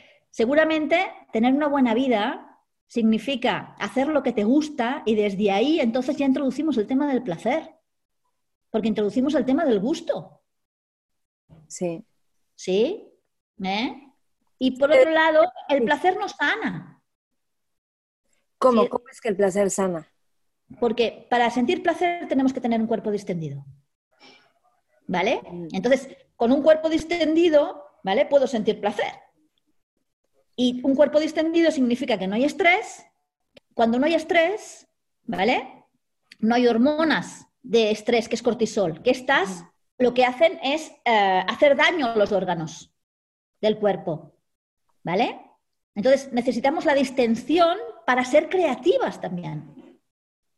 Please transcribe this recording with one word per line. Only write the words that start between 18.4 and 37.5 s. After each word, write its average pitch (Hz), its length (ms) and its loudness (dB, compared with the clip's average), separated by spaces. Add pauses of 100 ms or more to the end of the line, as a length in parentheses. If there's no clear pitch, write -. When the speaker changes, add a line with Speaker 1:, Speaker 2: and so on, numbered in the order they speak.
Speaker 2:
¿Cómo? 240 260 4
Speaker 1:
Sí. - 60 0
Speaker 2:
¿Cómo - 200 -8
es - 120 -20
que 233 80 -4
el 180 80 -4
placer 196 340 0
sana? 185 340 -4 (760)
Speaker 1:
Porque 233 500 -2
para 240 200 2
sentir 254 320 -2
placer 349 460 -2
tenemos 262 260 0
que 247 80 -10
tener 233 200 -2
un 220 60 -2
cuerpo 220 220 -4
distendido. 165 560 -6 (1400)
¿Vale? 208 420 -2
Speaker 2:
Mm. 175 240 -12
Speaker 1:
Entonces, 240 360 0 (260)
con 233 160 0
un 285 100 4
cuerpo 311 280 4
distendido, 320 920 2 (200)
¿vale? 214 220 0
Puedo 277 220 4
sentir 214 320 -2
placer. - 320 -4 (1400)
Y 247 300 -2
un 269 100 2
cuerpo 294 240 4
distendido 320 520 2
significa 247 460 -2
que 185 100 -6
no 202 80 -4
hay 247 100 0
estrés. 349 600 -2 (680)
Cuando 226 240 0
no 269 80 2
hay 330 80 2
estrés, 339 760 -2 (360)
¿vale? 220 600 -4 (540)
No 226 160 0
hay 247 120 4
hormonas 254 800 0 (160)